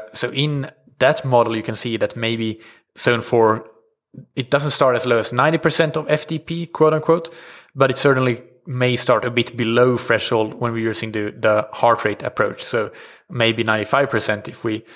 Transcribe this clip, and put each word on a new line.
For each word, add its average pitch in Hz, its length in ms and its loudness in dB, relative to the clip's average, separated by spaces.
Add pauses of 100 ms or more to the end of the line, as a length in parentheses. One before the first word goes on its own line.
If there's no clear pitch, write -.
(140)
so - 160 -4
in 139 400 -4 (300)
that 143 260 2
model, 117 300 2
you 110 80 -4
can 110 120 -6
see 113 220 -4
that 104 180 -2
maybe 113 440 -4 (360)
zone 120 260 0
four, 110 460 2 (680)
it 131 160 -4
doesn't 143 200 0
start 131 240 4
as 120 120 -2
low 120 100 2
as 110 160 -2
ninety 151 240 2
percent 156 400 0
of 147 100 -6
F 151 200 -2
T 160 100 -6
P, 165 300 -8
quote 156 260 2
unquote, 165 400 0 (400)
but 131 160 4
it 127 80 -2
certainly 131 460 2 (240)
may 127 280 0
start 120 300 2
a 117 60 -4
bit 120 260 -2
below 120 400 4
threshold 110 580 0
when 117 180 -4
we're 113 140 -2
using 110 260 -4
the, 104 220 -4
the 107 360 2
heart 117 320 2
rate 104 180 -2
approach. 107 400 -4
So 110 300 -4 (380)
maybe 113 340 0
ninety-five 110 460 0
percent 104 400 -4
if - 160 -18
we 110 180 -4 (120)